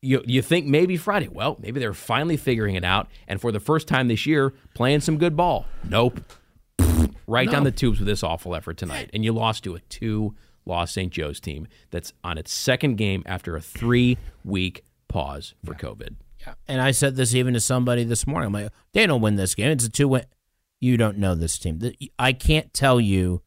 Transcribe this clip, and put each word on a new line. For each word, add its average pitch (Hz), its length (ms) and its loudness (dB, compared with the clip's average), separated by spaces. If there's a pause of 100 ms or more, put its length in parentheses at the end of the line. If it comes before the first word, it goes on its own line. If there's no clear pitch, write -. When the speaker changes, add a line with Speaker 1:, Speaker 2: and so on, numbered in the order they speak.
Speaker 1:
you, 131 260 2
you 127 160 2
think 165 240 2
maybe 175 300 4
Friday, 196 320 -2
well, - 320 -4
maybe 117 200 -6
they're 110 140 -2
finally 147 420 0
figuring 110 400 0
it 90 80 -2
out, 92 240 2 (180)
and 98 140 -6
for 120 120 -2
the 104 80 -2
first 160 280 0
time 131 200 2
this 110 180 0
year, 139 280 2 (200)
playing 139 260 2
some 156 180 0
good 165 180 2
ball. 165 300 0 (220)
Nope. 117 320 2 (1040)
Right 123 200 2
Speaker 2:
No. - 60 2
Speaker 1:
down 143 120 4
the 135 80 4
tubes 113 260 2
with 101 100 0
this 104 140 0
awful 85 320 -4
effort 82 240 -8
tonight. 85 340 -8
And 107 120 -4
you 113 80 2
lost 113 320 -2
to 92 100 -6
a 85 60 -14
two-loss 104 1120 -6
Saint 92 200 -4
Joe's 73 280 -6
team 78 260 -10 (240)
that's 85 220 -8 (120)
on 85 140 -6
its - 140 -10
second 127 440 0
game 98 300 -2
after 90 300 -8
a 78 40 -6
three-week 117 1200 0 (240)
pause 71 460 -6 (100)
for - 80 -10
Speaker 2:
Yeah. - 60 -14
Speaker 1:
covid. - 360 -12 (320)
Speaker 2:
Yeah. - 80 -12 (140)
And 131 120 -2
I 135 120 4
said 135 240 2
this 123 180 0
even 127 200 2
to 117 60 2
somebody 123 440 0
this 117 220 -2
morning. 147 200 -2
I'm 101 60 -2
like, 101 200 -6 (200)
"They 220 140 4
don't 139 140 2
win 107 160 2
this 95 180 0
game. 113 160 0
It's 131 140 0
a 113 60 -4
two-win." 131 340 2 (560)
You 123 160 2
don't 107 220 2
know 95 160 2
this 82 240 -2
team. 80 220 -4
The, 117 160 -6 (220)
I 127 140 4
can't 151 400 0
tell 131 280 4
you 92 460 2